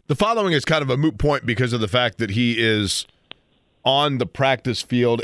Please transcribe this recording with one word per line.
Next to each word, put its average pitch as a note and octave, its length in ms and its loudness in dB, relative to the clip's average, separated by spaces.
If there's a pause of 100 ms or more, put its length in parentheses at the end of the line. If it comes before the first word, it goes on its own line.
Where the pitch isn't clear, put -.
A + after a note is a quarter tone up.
The D3 80 0
following G#3 380 0
is C#3 100 0
kind D#3 180 0
of C3+ 80 -4
a B2 80 0
moot D3+ 200 0
point C#3+ 280 0
because A#2+ 280 0
of A#2+ 80 -2
the G#2+ 60 -2
fact A#2+ 320 0
that A2 120 -2
he A#2 260 2
is G#2+ 480 0 (800)
on C#3 340 2
the A#2+ 80 -2
practice C3 560 -2
field. A#2+ 420 0